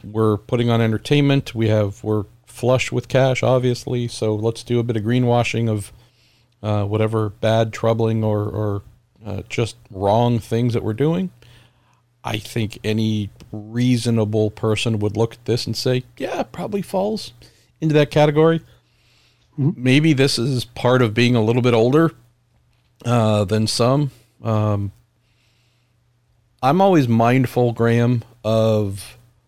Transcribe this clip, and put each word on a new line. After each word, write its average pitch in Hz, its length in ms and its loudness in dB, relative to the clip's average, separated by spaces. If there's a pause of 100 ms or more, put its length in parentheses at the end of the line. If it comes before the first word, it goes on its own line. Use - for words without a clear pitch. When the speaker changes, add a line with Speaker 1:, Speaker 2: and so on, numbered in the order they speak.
Speaker 1:
we're 107 340 0
putting 120 340 -2
on 113 100 2
entertainment. 139 720 0
We 110 140 0
have, 107 360 0
we're 107 200 -2 (240)
flush 123 440 -2
with 123 160 -4
cash, 131 360 0
obviously. 123 640 -2
So 110 260 -4
let's 113 300 -4
do 120 160 0
a 117 40 0
bit 120 140 -2
of 104 60 -4
greenwashing 120 680 0
of, 107 240 -4 (680)
uh, 104 220 -2
whatever 107 440 -2
bad, 113 420 0
troubling, 113 520 0
or, 107 260 0
or, 104 320 -4 (420)
uh, 98 240 -10
just - 280 -4 (160)
wrong 110 480 2
things 117 340 -2
that 113 100 -2
we're 110 100 -4
doing. 165 360 -2 (920)
I 110 160 -6
think 107 440 -10
any 107 460 -4 (220)
reasonable 113 1000 0
person 110 480 -2
would 104 180 -4
look 113 180 0
at - 120 -20
this 113 220 -2
and 110 100 -6
say, 127 260 -2 (140)
Yeah, 370 220 -8
it - 120 -6
probably 202 300 -8
falls 202 520 -6 (480)
into 156 120 0
that 147 180 2
category. 156 480 4 (1000)
Speaker 2:
Mm-hmm. 143 120 0 (100)
Speaker 1:
Maybe 143 320 4
this 135 240 2
is 120 280 -2
part 123 360 0
of 110 120 2
being 123 220 2
a 113 80 2
little 117 180 2
bit 120 120 2
older, 131 380 4 (960)
uh, 110 400 2
than 107 220 0
some. 131 440 0 (320)
Um, 107 480 -2 (1700)
I'm 147 200 2
always 180 260 4
mindful, 120 680 2
Graham, 117 500 2 (200)
of 107 760 0 (300)